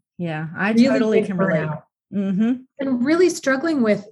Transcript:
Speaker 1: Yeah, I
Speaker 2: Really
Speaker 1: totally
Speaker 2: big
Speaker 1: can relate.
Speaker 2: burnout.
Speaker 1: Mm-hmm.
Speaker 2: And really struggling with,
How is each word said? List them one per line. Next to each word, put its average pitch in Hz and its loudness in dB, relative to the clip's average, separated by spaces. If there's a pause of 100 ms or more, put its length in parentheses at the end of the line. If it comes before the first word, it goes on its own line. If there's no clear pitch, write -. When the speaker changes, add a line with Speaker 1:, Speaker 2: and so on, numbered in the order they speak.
(160)
Speaker 1:
Yeah, 160 -6 (100)
I 196 -2
Speaker 2:
Really 233 4
Speaker 1:
totally 220 2
Speaker 2:
big - -4
Speaker 1:
can 190 -6
relate. 160 0 (100)
Speaker 2:
burnout. 151 -8 (320)
Speaker 1:
Mm-hmm. 202 0 (260)
Speaker 2:
And 262 -2
really 339 4
struggling 269 0
with, 214 2